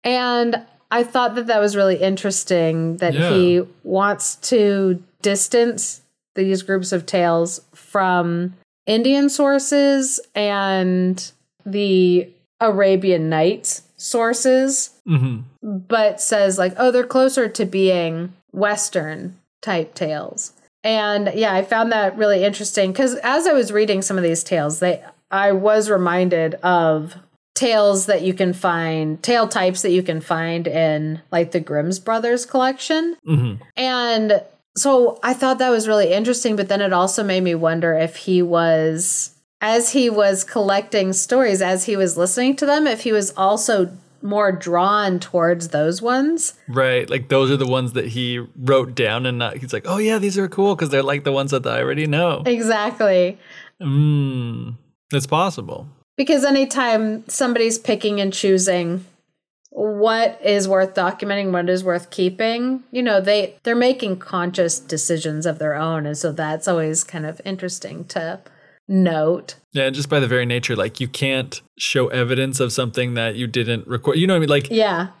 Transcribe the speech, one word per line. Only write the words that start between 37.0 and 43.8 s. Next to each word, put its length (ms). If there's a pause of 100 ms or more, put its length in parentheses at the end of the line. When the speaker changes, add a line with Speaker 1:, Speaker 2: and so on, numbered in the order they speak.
Speaker 1:
made 180
me 140
wonder 380
if 200
he 280
was, 880 (300)
as 300
he 180
was 360
collecting 680
stories, 480
as 260
he 100
was 200
listening 400
to 100
them, 200
if 140
he 100
was 260
also 540 (320)